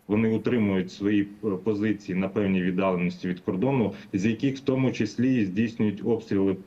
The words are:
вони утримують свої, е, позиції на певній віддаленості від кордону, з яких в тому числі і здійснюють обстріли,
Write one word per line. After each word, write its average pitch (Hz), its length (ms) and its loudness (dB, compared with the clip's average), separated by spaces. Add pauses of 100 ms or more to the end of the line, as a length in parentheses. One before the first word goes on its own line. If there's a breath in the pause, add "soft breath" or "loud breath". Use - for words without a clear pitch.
вони 110 260 2
утримують 104 580 0
свої, 101 360 2 (160)
е, 110 40 0 (160)
позиції 101 540 -2
на 95 100 0
певній 95 340 0
віддаленості 90 640 0
від 90 120 -4
кордону, 107 520 0 (200 loud breath)
з 98 140 0
яких 135 300 0
в - 40 -14
тому 131 320 2
числі 123 500 0
і - 20 2
здійснюють 104 600 -2
обстріли, 98 520 2 (100)